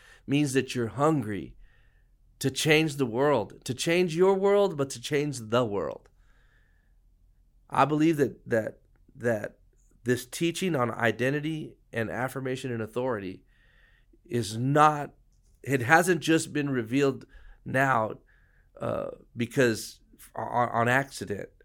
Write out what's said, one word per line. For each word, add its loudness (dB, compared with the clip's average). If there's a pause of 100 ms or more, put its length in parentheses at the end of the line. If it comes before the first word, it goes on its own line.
(260)
means 2
that 2
you're -2
hungry -2 (840)
to -2
change 2
the 0
world, 0
to -4
change 0
your 4
world, 2
but -2
to -12
change -2
the 0
world. -4 (1600)
I 4
believe 4
that, -2
that, -2 (360)
that -4 (480)
this 0
teaching -2
on 0
identity -2 (180)
and -4
affirmation -6
and -4
authority -6 (800)
is -4
not, 2 (500)
it 0
hasn't 4
just 2
been -2
revealed 0 (400)
now, 0 (640)
uh, -4 (280)
because 0 (360)
on, -2
on 2
accident. -2 (160)